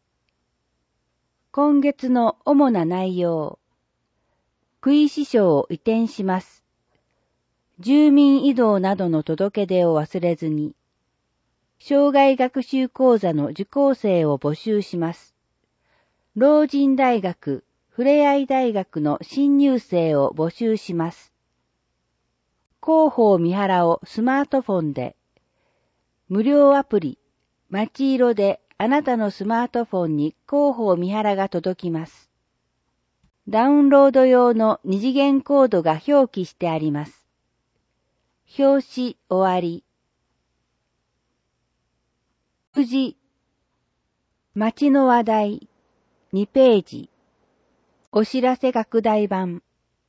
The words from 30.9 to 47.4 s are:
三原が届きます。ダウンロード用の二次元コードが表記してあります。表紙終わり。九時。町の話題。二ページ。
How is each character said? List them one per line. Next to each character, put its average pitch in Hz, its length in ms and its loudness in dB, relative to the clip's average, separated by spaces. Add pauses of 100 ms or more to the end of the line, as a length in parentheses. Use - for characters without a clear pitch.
三 175 160 -4
原 208 240 -2
が 190 140 -4
届 180 320 -6
き 175 100 -6
ま 165 140 -6
す。 - 240 -20 (1200)
ダ 220 180 0
ウ 294 140 4
ン 277 80 4
ロ 277 180 6
ー 277 40 2
ド 262 140 4
用 247 280 4
の 220 320 0
二 190 140 -4
次 247 120 -4
元 277 300 0
コ 277 220 2
ー 262 40 4
ド 196 140 -2
が 156 260 -2
表 277 240 2
記 185 140 -8
し - 80 -16
て 175 160 -6
あ 160 80 -4
り 156 140 -4
ま 147 160 -6
す。 - 200 -20 (1300)
表 277 280 2
紙 247 320 -8 (120)
終 185 240 0
わ 180 60 -2
り。 175 240 -8 (3000)
九 277 100 2
時。 254 320 -4 (1400)
町 226 360 -2
の 269 160 4
話 240 160 2
題。 214 460 -4 (600)
二 202 160 -4
ペ 254 300 4
ー 180 60 -2
ジ。 - 260 -18 (1000)